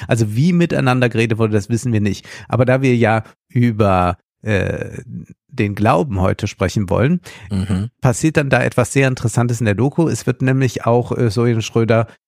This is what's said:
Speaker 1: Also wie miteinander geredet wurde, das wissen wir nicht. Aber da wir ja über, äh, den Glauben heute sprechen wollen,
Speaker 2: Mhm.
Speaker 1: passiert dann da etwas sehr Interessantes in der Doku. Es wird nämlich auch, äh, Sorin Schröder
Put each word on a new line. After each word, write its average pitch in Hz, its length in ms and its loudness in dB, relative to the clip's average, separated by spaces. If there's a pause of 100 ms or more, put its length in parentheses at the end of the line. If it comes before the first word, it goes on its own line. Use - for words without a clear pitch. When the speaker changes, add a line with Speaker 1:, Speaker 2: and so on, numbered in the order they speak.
Speaker 1:
Also 110 280 0
wie 160 180 2
miteinander 135 560 0
geredet 113 300 0
wurde, 110 140 0
das 104 160 0
wissen 117 240 -2
wir 107 80 2
nicht. 101 260 -2 (200)
Aber 117 180 2
da 131 180 2
wir 127 120 4
ja 110 280 2 (260)
über, 101 680 2 (260)
äh, 95 580 -4 (460)
den 104 260 -2
Glauben 110 460 0
heute 95 280 -2
sprechen 95 420 -2
wollen, 127 320 0 (280)
Speaker 2:
Mhm. 95 380 -2 (140)
Speaker 1:
passiert 135 340 0
dann 147 140 0
da 127 120 2
etwas 120 300 -2
sehr 135 160 2
Interessantes 120 540 -2
in 120 40 0
der 104 80 2
Doku. 139 360 0
Es - 180 -4
wird 127 140 -2
nämlich 131 440 0
auch, 120 320 0
äh, 117 140 0
Sorin 117 300 0
Schröder 113 460 0 (200)